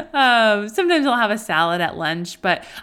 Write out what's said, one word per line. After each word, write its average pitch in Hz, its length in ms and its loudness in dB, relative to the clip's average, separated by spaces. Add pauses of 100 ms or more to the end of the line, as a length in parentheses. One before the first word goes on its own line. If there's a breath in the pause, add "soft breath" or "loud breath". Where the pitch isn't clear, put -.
(140)
Um, 226 560 2
sometimes 330 380 0
I'll 240 100 0
have 214 140 2
a 214 80 -2
salad 170 420 0
at - 160 -4
lunch, 165 420 -6
but 180 240 -2 (200 loud breath)